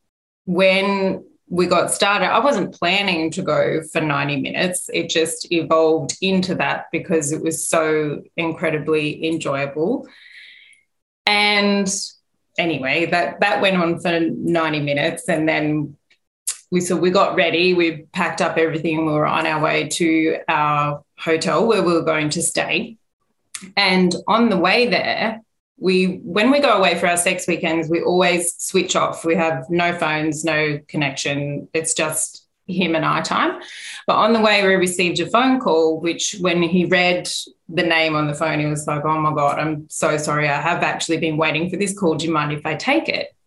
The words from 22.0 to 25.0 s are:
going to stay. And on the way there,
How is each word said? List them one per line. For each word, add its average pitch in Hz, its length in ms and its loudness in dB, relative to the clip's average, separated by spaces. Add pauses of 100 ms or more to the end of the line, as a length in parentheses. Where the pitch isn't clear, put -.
going 151 300 0
to 165 100 -4
stay. 156 560 -4 (800)
And 185 400 2 (100)
on 226 220 4
the 190 80 2
way 196 320 2
there, 190 540 -2 (340)